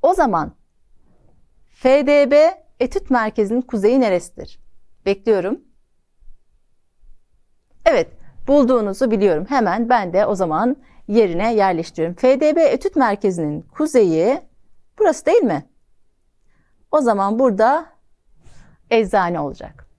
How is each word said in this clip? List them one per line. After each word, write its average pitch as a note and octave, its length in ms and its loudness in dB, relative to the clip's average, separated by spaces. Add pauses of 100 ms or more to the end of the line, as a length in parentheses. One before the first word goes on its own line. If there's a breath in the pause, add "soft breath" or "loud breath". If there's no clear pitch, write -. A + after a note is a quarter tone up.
O E4+ 120 2
zaman F#3+ 420 -2 (1120)
F C4+ 380 2
D C#4+ 240 4
B D#4+ 340 2 (140)
Etüt B3+ 300 -4
Merkezi'nin A3+ 520 0
kuzeyi A#3 380 0
neresidir? F3+ 600 -4 (460)
Bekliyorum. G3 560 -2 (2250)
Evet, C4+ 260 2 (360 soft breath)
bulduğunuzu A#3+ 640 0
biliyorum. F#3+ 380 0
Hemen A3+ 400 -2
ben G3+ 240 0
de G3 120 2
o G#3+ 100 -2
zaman F#3+ 400 -2 (320 soft breath)
yerine G#3 460 0
yerleştiriyorum. F3 600 -2
F C4 240 2
D D4+ 160 0
B E4 80 2
Etüt F4 320 -2
Merkezi'nin F#3 680 -2
kuzeyi A#3 800 0 (580)
burası F4 260 0
değil G4+ 180 2
mi? D#3+ 240 -4 (1200)
O D4+ 100 2
zaman G#3+ 380 0
burada B3+ 460 2 (1040 soft breath)
eczane F#3+ 500 0
olacak. - 480 -12 (120)